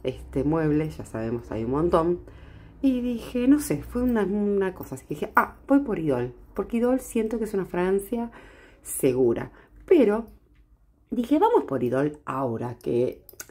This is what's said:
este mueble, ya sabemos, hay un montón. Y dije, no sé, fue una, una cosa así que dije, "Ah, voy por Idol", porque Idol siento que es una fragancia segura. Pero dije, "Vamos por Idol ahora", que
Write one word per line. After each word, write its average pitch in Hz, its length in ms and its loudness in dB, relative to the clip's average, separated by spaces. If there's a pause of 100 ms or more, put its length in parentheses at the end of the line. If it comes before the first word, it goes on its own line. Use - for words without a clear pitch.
este - 420 -4
mueble, 156 460 2
ya 120 160 -12
sabemos, 117 440 -6
hay 110 140 -4
un 120 80 -2
montón. 170 480 2 (600)
Y 254 200 2
dije, 247 460 -2
no 294 120 6
sé, 147 220 -4
fue - 200 -4
una, 233 220 2
una 196 500 0
cosa - 220 -12
así - 100 -16
que 156 80 -8
dije, - 220 -8
"Ah, - 200 2 (120)
voy 277 120 6
por 226 180 -4
Idol", 123 360 0 (200)
porque 196 240 -4
Idol 247 220 2
siento 226 380 -2
que 226 60 -2
es 202 100 -8
una 190 120 -2
fragancia 196 640 -2 (520)
segura. 123 720 0 (340)
Pero 226 400 6 (840)
dije, 247 280 0
"Vamos 427 260 4
por 131 200 -4
Idol 139 400 0
ahora", 123 580 -4
que 123 400 -2 (280)